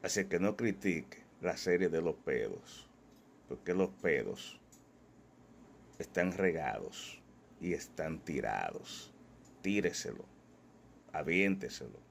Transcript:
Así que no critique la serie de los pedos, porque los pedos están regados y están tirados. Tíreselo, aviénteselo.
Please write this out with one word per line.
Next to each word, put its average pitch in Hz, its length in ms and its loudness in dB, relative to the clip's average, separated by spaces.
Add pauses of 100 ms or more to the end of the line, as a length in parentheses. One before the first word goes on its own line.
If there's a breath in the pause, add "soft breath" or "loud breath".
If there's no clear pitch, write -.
Así 95 220 0
que 87 160 0
no 104 160 2
critique 98 680 -2 (160)
la 85 160 0
serie 90 320 4
de 80 140 2
los 82 140 2
pedos, - 720 -4 (580)
porque - 240 -4
los 92 180 4
pedos - 680 0 (1400)
están 90 340 0
regados 78 880 0 (380)
y 87 120 -2
están 80 520 -4
tirados. 53 920 -4 (480)
Tíreselo, 98 640 0 (880)
aviénteselo. 85 880 0 (100)